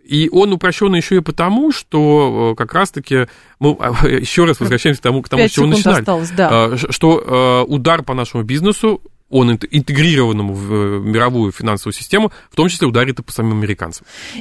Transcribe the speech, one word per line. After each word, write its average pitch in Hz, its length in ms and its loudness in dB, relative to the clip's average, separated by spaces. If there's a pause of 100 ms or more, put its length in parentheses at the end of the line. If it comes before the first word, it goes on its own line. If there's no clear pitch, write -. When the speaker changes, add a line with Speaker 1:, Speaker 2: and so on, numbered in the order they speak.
Speaker 1:
И 151 280 0
он 196 220 2
упрощенный 185 460 0
еще 190 160 0
и 185 60 4
потому, 202 500 0
что, 143 800 2
э, 110 40 -2
как 113 180 -6
раз-таки 139 540 -2 (320)
мы, 143 100 2
<laughs> 123 520 2
еще 170 240 0
раз 160 140 0
возвращаемся 123 400 0
к - 40 -20
тому, 127 180 0
к - 80 -12
тому, 160 140 2
Speaker 2:
Пять 233 80 2
Speaker 1:
с - 40 -6
чего 143 120 2
Speaker 2:
секунд 156 100 4
Speaker 1:
начинали. 202 240 2
Speaker 2:
осталось, 165 300 -2
да. 175 180 2 (240)
Speaker 1:
Э, 127 40 -4
ш-, 123 140 -6
что, - 340 2
э, 127 460 2
удар 147 320 0
по 135 100 -6
нашему 120 300 -6
бизнесу, 185 580 -2 (280)
он 127 220 4
инт-, 113 200 -4
интегрированному 135 840 0
в, 101 200 -8
э, 101 260 -2
мировую 113 540 0
финансовую 107 400 -6
систему, 208 380 -2 (200)
в - 60 -18
том 160 100 4
числе 175 200 -2
ударит 123 320 -2
и 120 40 -10
по - 80 -16
самим 113 220 -2
американцам. 101 520 -6 (360)